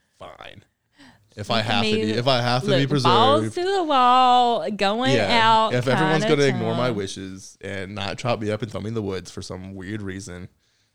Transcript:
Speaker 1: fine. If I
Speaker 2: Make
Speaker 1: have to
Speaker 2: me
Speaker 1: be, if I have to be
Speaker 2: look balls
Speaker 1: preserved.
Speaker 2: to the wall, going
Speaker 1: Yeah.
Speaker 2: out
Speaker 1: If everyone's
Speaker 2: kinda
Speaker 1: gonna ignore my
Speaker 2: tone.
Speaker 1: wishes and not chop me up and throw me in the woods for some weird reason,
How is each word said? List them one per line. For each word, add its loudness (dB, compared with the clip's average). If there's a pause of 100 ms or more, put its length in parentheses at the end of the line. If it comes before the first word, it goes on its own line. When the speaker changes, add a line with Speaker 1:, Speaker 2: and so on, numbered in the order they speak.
(200)
Speaker 1:
fine. -20 (720)
If -10
I 2
Speaker 2:
Make 2
Speaker 1:
have 2
to 0
Speaker 2:
me 2
Speaker 1:
be, 0
if -2
I 4
have 0
to -4
be 2
Speaker 2:
look 0
balls 4
Speaker 1:
preserved. -4
Speaker 2:
to -4 (140)
the 0
wall, 4
going 0
Speaker 1:
Yeah. 2
Speaker 2:
out 4
Speaker 1:
If 0
everyone's 2
Speaker 2:
kinda 2
Speaker 1:
gonna 4
ignore -2
my 0
Speaker 2:
tone. -4
Speaker 1:
wishes -10
and -10
not -6
chop -2
me -4
up -4
and -8
throw -8
me -6
in -6
the -4
woods -8
for -14
some -12
weird -10
reason, -12 (480)